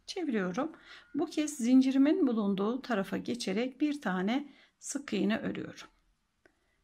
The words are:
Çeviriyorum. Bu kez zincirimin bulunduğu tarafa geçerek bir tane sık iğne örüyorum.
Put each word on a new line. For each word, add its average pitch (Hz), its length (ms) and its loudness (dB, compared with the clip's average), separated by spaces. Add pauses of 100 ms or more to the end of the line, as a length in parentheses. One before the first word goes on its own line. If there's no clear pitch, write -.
Çeviriyorum. 240 680 -2 (420)
Bu 311 120 0
kez 302 300 -4
zincirimin 269 720 6
bulunduğu 214 560 0
tarafa 196 340 -2
geçerek 233 640 -4
bir 294 200 0
tane 208 520 -2 (260)
sık - 340 -8
iğne 202 260 0
örüyorum. - 500 -8 (960)